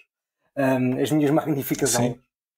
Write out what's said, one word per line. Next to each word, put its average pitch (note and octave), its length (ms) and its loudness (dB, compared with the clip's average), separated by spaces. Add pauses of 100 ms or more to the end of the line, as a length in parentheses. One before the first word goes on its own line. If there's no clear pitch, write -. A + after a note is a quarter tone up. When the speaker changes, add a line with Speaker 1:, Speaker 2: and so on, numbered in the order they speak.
(560)
Speaker 1:
ehm, C3 460 0
as C3+ 100 0
minhas D3 220 2
<laughs> - 0 -
magníficas C#3+ 560 -2
Speaker 2:
Sim. - 200 0
Speaker 1:
aulas. B2+ 100 -10 (380)